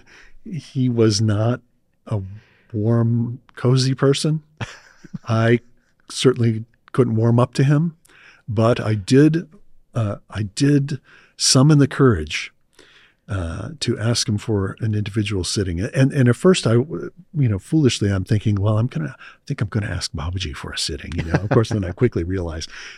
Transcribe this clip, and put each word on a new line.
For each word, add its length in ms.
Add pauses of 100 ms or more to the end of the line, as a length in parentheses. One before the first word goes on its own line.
(440)
he 440
was 320
not 420 (460)
a 120 (540)
warm, 680 (140)
cozy 400
person. 480 (420)
<laughs> 440
I 320 (500)
certainly 540 (280)
couldn't 220
warm 240
up 160
to 100
him, 320 (500)
but 340
I 160
did, 520 (460)
uh, 220 (120)
I 140
did 580 (380)
summon 400
the 100
courage 640 (760)
uh, 420 (100)
to 180
ask 300
him 100
for 420
an 140
individual 500
sitting. 360
And, 320
and 160
at 80
first 300
I, 80
w-, 360 (240)
you 140
know, 100
foolishly, 520
I'm 140
thinking, 320
"Well, 220
I'm 80
gonna, 320
I 280
think 140
I'm 80
gonna 180
ask 260
Babaji 420
for 180
a 60
sitting," 360
you 100
know. 160
Of 100
course, 200
then 140
I 80
quickly 320
realized, 460 (280)